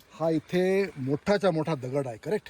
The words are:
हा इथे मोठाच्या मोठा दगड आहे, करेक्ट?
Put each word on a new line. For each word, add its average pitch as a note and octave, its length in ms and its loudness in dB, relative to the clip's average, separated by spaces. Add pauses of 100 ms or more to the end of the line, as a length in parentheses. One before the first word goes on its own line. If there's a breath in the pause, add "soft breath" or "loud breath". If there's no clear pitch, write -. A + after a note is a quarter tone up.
(200)
हा E3 100 2
इथे F#3 680 0
मोठाच्या D3+ 540 2
मोठा D#3+ 240 0
दगड B2+ 320 -2
आहे, A#2 100 -8
करेक्ट? F#3+ 340 -4